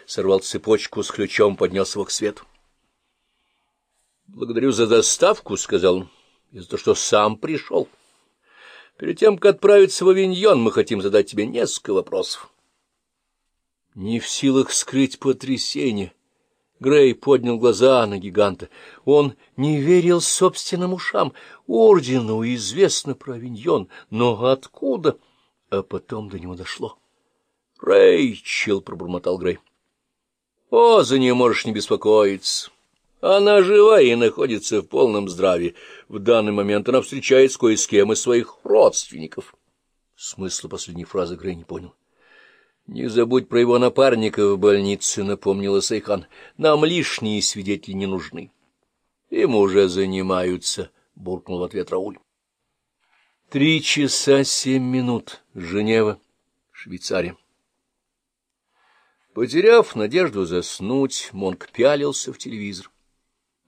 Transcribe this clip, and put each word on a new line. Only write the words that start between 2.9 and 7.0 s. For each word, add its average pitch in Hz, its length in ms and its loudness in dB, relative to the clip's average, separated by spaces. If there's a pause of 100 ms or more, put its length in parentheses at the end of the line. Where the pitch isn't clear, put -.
"Благодарю 120 440 -4
за 113 160 0
доставку", — 113 680 0
сказал 90 400 0
он, — 92 120 -10 (440)
"и 95 60 -20
за 87 100 -20
то, - 80 -6
что - 180 0
сам 107 420 0